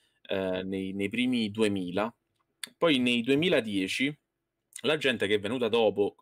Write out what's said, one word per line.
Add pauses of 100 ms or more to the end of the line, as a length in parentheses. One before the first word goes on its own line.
(220)
eh,
nei,
nei
primi
duemila, (600)
poi
nei
duemiladieci (680)
la
gente
che
è
venuta
dopo,